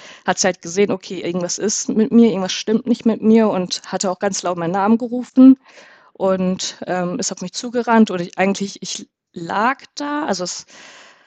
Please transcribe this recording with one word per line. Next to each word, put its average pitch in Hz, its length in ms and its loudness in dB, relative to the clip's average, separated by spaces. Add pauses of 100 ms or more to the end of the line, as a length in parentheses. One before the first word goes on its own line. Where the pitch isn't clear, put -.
(260)
hat 190 140 -2
sie 196 80 0
halt 180 140 -2
gesehen, 190 300 0
okay, 185 300 -6
irgendwas 175 360 -4
ist - 320 -4
mit 220 220 2
mir, 233 180 8
irgendwas 180 240 -2
stimmt - 340 -2
nicht 233 180 0
mit 220 160 0
mir 220 280 6
und 180 360 -4
hatte 190 240 -4
auch 185 100 -4
ganz 196 240 -2
laut 180 140 -2
meinen 170 140 -2
Namen 202 260 4
gerufen 247 600 4 (560)
und, 185 640 -2 (100)
ähm, 180 320 -4
ist - 120 -6
auf 185 100 -12
mich 180 120 -10
zugerannt. 226 580 2
Und 180 100 -4
ich, 185 160 -10
eigentlich, 196 440 -2
ich - 280 -12 (280)
lag 196 460 -2 (120)
da, 294 300 -6
also 180 180 -4
es, - 220 -10 (600)